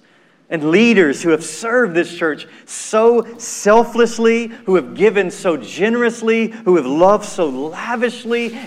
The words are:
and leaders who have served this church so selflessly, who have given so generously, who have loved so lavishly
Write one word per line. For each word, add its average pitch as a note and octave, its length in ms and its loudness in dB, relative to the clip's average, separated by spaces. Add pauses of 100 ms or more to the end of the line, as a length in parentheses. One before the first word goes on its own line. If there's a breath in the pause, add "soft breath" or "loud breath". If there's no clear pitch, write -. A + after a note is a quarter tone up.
(520 soft breath)
and D#3 200 -2
leaders F#3+ 500 4
who E3+ 80 0
have D#3 140 2
served A3+ 500 -2
this E3 240 -4
church D#3 300 -4 (180 loud breath)
so - 720 0
selflessly, A3+ 1120 2
who - 260 -4
have B2+ 220 -2
given F#3+ 340 2
so E3+ 260 -2
generously, A3+ 920 -2
who F#3 280 0
have C3+ 120 0
loved F#3+ 360 4
so E3+ 240 -4
lavishly A3+ 1000 -6 (200 loud breath)